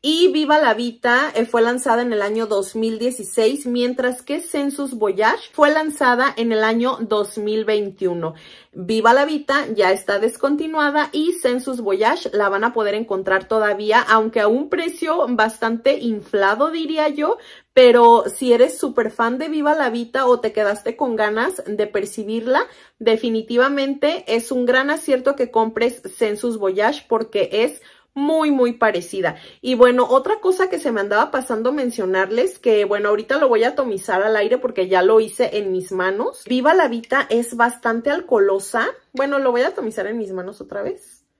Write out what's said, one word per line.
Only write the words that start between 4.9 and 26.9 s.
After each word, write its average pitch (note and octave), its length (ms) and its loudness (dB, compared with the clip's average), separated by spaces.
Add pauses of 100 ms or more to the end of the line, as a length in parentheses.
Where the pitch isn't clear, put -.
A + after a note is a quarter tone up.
Voyage G#3+ 580 0
fue D4 160 4
lanzada C#4+ 680 0
en A#3 160 -2
el A3 120 2
año A#3 380 0
dos G#3 360 -2
mil G#3+ 280 -2
veintiuno. F#3+ 680 -2 (400)
Viva A3 400 2
la C#4 120 4
Vita D4 500 -2
ya F#3+ 160 2
está G3 260 -2
descontinuada D4 920 -2
y D#4 220 -2
Sensus B3 480 -2
Voyage A3 520 0
la G3+ 160 0
van G3 140 -2
a A#3+ 100 0
poder G#3 220 -2
encontrar F#3+ 520 -2
todavía, G#3+ 540 0
aunque A3+ 380 2
a G#3 80 2
un C4 220 0
precio E4 600 -2
bastante A3+ 720 0
inflado, A3 720 0
diría D#4 380 -2
yo. D4 280 -2 (360)
Pero A#3 540 8
si B3 260 0
eres B3+ 260 4
súper A3+ 320 -2
fan A#3+ 260 -2
de D#4 120 -6
Viva D4+ 260 0
la C4+ 160 0
Vita A#3+ 340 -4
o B3 140 4
te A3 120 -4
quedaste G#3+ 460 -2
con B3 180 -2
ganas A3 520 -2
de G#3 180 -2
percibirla, A3 800 -4 (320)
definitivamente B3 1300 0
es A3+ 260 -2
un B3 140 -2
gran C4 240 2
acierto C#4 460 -2
que B3 160 -4
compres A3+ 500 -2 (160)
Sensus A3 400 -2
Voyage G#3 500 -2